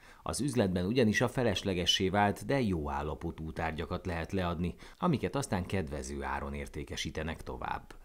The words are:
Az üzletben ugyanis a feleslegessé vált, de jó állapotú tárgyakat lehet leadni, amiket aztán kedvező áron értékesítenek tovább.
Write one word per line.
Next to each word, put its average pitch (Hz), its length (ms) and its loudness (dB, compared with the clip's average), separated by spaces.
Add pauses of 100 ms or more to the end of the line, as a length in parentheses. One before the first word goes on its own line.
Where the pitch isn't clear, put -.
(220)
Az - 180 -2
üzletben 104 460 2
ugyanis 110 340 4
a 123 80 4
feleslegessé 95 800 2
vált, 101 360 4
de 135 160 2
jó 85 300 2
állapotú 76 640 -4
tárgyakat 80 540 -4
lehet 82 260 -2
leadni, 87 420 2 (240)
amiket 117 380 2
aztán 95 300 0
kedvező 71 560 -4
áron 69 320 -4
értékesítenek 76 880 -6
tovább. - 520 -8 (100)